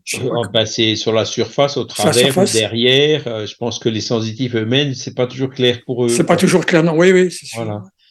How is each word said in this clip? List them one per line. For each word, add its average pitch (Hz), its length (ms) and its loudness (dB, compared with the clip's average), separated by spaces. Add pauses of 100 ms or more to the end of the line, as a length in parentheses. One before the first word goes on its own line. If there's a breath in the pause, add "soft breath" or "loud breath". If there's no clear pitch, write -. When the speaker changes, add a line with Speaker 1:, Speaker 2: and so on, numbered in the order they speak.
Speaker 1:
je - 120 -8
sais - 60 -6
Speaker 2:
Euh, 127 60 -2
Speaker 1:
pas 113 60 -2
Speaker 2:
oh, 117 80 0
Speaker 1:
comment. 104 100 -6
Speaker 2:
ben, 110 140 2
c'est 110 300 0
sur 110 180 -2
la 107 100 2
surface, 135 540 -2
au 113 100 -6
Speaker 1:
Sur - 160 -6
la - 60 4
Speaker 2:
travers 123 140 4
ou 135 80 2
Speaker 1:
surface. 135 200 2
Speaker 2:
derrière. 127 760 2
Euh, 110 200 -6
je - 100 -14
pense 117 220 -6
que 120 100 -2
les 110 140 -2
sensitifs 113 520 -4
eux-mêmes, 127 380 0
c'est 123 220 -10
pas 123 120 -2
toujours 127 220 -6
clair 123 380 0
pour 123 180 -2
eux, 120 60 2
Speaker 1:
C'est 120 140 0
pas 175 100 2
Speaker 2:
quoi. - 20 4
Speaker 1:
toujours 170 300 2
clair, 170 160 4
non. 165 120 2
Oui, 175 180 6
oui, 185 180 4
c'est - 160 -16
sûr. 113 180 -8
Speaker 2:
Voilà. 104 160 -8 (300)